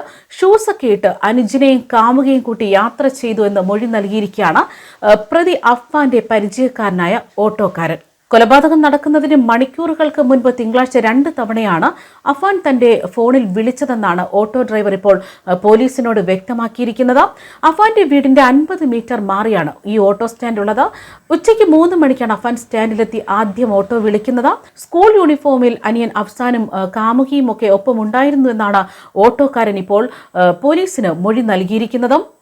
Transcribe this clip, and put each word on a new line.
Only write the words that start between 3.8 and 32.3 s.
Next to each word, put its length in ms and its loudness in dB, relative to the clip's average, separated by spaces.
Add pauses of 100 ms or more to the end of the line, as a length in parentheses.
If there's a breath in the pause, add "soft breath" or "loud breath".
നൽകിയിരിക്കുകയാണ്, 800 -2 (440 loud breath)
ഏഹ്, 120 4 (120)
പ്രതി 260 0 (160)
അഫ്ഫാന്റെ 480 0 (100)
പരിചയക്കാരനായ 880 -2 (180)
ഓട്ടോക്കാരൻ. 600 -4 (360)
കൊലപാതകം 480 4
നടക്കുന്നതിന് 540 0
മണിക്കൂറുകൾക്ക് 880 0
മുൻപ് 380 2
തിങ്കളാഴ്ച 380 -2
രണ്ട് 320 0 (100)
തവണയാണ് 480 -2 (420 loud breath)
അഫ്ഫാൻ 400 -2
തന്റെ 320 2 (120)
ഫോണിൽ 320 2
വിളിച്ചതെന്നാണ് 840 -4 (120)
ഓട്ടോ 240 -2
ഡ്രൈവർ 300 -2
ഇപ്പോൾ, 280 0 (280 loud breath)
ഏഹ്, 160 -2
പോലീസിനോട് 540 2
വ്യക്തമാക്കിയിരിക്കുന്നത്. 1040 -2 (400 loud breath)
അഫ്ഫാന്റെ 400 2
വീടിന്റെ 380 4
അൻപത് 440 2
മീറ്റർ 340 -4
മാറിയാണ് 540 -2 (120)
ഈ 120 -4 (100)
ഓട്ടോ 200 0
സ്റ്റാൻഡ് 320 -8
ഉള്ളത്. 260 0 (460 loud breath)
ഉച്ചയ്ക്ക് 440 2
മൂന്ന് 200 4
മണിക്കാണ് 360 0
അഫ്ഫാൻ 240 -4
സ്റ്റാൻഡിലെത്തി 760 -4
ആദ്യം 440 -2
ഓട്ടോ 260 0
വിളിക്കുന്നത്. 520 0 (320 soft breath)
സ്കൂൾ 260 2 (100)
യൂണിഫോമിൽ 680 2
അനിയൻ 300 -2
അഫ്സാനും, 500 -4 (120)
ഏഹ്, 200 -4
കാമുകിയും 540 0
ഒക്കെ 260 -2
ഒപ്പമുണ്ടായിരുന്നു 720 0
എന്നാണ് 340 0 (320 loud breath)
ഓട്ടോക്കാരൻ 600 2
ഇപ്പോൾ, 280 0 (360 loud breath)
ഏഹ്, 120 4 (100)
പോലീസിന് 480 -2 (120)
മൊഴി 180 0
നൽകിയിരിക്കുന്നത്. 800 -2 (220)